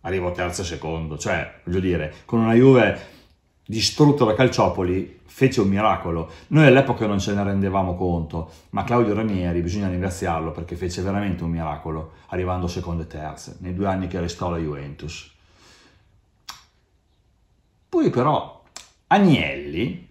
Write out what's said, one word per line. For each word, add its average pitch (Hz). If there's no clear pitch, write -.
arrivò 90
terzo 87
e -
secondo, 80
cioè, 82
voglio 90
dire, 87
con 117
una 113
Juve 123
distrutta 135
da 107
Calciopoli, 95
fece 131
un 98
miracolo. 95
Noi 151
all'epoca 131
non 104
ce 101
ne 101
rendevamo 98
conto, 85
ma 98
Claudio 113
Ranieri, 90
bisogna 95
ringraziarlo, 87
perché 85
fece 90
veramente 95
un 82
miracolo, 78
arrivando 90
secondo 85
e -
terze, 76
nei 90
due 98
anni 92
che 90
restò 87
la 85
Juventus. 73
Poi 311
però -
Agnelli 123